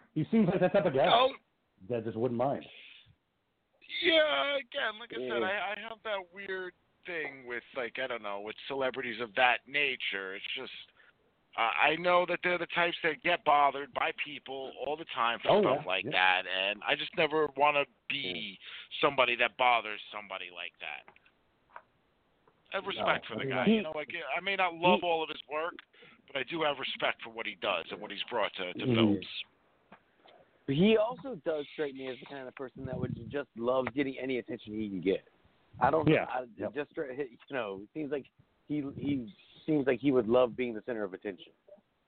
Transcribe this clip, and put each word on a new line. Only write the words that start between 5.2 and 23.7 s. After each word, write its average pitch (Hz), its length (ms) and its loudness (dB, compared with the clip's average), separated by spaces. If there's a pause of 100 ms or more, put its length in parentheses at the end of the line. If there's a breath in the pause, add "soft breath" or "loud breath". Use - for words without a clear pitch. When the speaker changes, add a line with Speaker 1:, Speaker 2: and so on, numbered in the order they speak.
Speaker 3:
Yeah. - 60 0
Speaker 2:
I, 202 260 -4
I - 20 -6 (140)
have 226 140 -14
that 202 180 -4 (100)
weird 190 440 -8 (320)
thing 139 400 -8
with, 120 160 -6 (120)
like, 117 280 -6
I - 40 -2
don't 120 140 -6
know, 101 220 -6
with 107 120 -8 (120)
celebrities 127 540 -2
of 110 140 -6
that 123 320 4
nature. 123 680 -2
It's 104 100 -10 (100)
just, 131 160 -10 (840 soft breath)
uh, 113 160 2
I 139 220 2
know 180 340 4
that 175 140 -2
they're 180 160 0
the 170 160 -4
types 170 260 2
that 151 220 -2
get 175 220 2
bothered 143 480 4
by 156 180 0 (120)
people 135 480 -10 (140)
all 143 100 -2
the 160 200 -12
time 117 260 2
for - 80 2
Speaker 1:
Oh, 196 120 8
Speaker 2:
stuff 175 200 4
Speaker 1:
yeah, - 60 -8
Speaker 2:
like 95 180 0
Speaker 1:
yeah. - 60 -4
Speaker 2:
that, 92 340 6
and 95 420 -2
I 127 80 2
just 151 220 -6
never 156 300 2 (100)
wanna 143 280 6 (240)
be 113 500 -6
Speaker 3:
Yeah. - 420 -14
Speaker 2:
somebody 131 360 4
that 117 200 0
bothers 110 440 2 (100)
somebody 95 420 -10
like 87 260 -12
that. 76 280 -12 (1700)
I 190 40 -4
have 196 60 -4
Speaker 1:
No, 190 60 -8
Speaker 2:
respect 160 380 0
for 113 60 -10
Speaker 1:
I 156 40 -6
Speaker 2:
the 202 80 -6
Speaker 1:
mean, 135 100 -4
Speaker 2:
guy. - 100 0
Speaker 1:
he 214 100 6